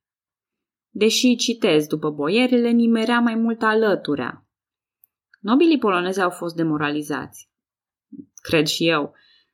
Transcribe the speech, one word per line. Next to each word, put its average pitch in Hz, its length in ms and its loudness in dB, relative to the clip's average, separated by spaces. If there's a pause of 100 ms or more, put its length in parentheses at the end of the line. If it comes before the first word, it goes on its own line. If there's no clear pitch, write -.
(880)
Deși, 220 480 2
citez, 185 500 0
după 156 240 -4
boieri, 220 500 0
le 233 100 0
nimerea 233 500 2
mai 233 140 0
mult 226 280 -2
alăturea. 214 840 -2 (920)
Nobilii 285 380 4
polonezi 185 420 0
au 180 100 0
fost 170 240 -8
demoralizați. 151 960 -4 (920)
Cred 151 240 2
și 165 220 -2
eu. 147 240 0 (420)